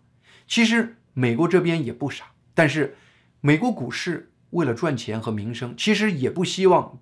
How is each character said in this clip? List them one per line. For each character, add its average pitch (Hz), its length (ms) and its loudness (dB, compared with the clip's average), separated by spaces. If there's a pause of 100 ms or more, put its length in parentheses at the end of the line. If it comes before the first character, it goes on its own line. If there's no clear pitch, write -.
(480)
其 226 160 2
实 226 320 0 (180)
美 123 220 0
国 165 100 2
这 175 140 4
边 165 240 0
也 117 80 -6
不 143 180 -6
傻， - 220 -14 (220)
但 160 140 4
是 143 280 -2 (440)
美 147 160 4
国 240 140 0
股 127 180 -6
市 - 440 -8 (180)
为 170 160 0
了 117 80 0
赚 147 220 -2
钱 110 240 -6
和 117 100 -4
名 107 240 -6
声， 120 220 -10
其 214 180 2
实 208 160 2
也 131 180 -2
不 175 160 -2
希 185 220 0
望 160 360 2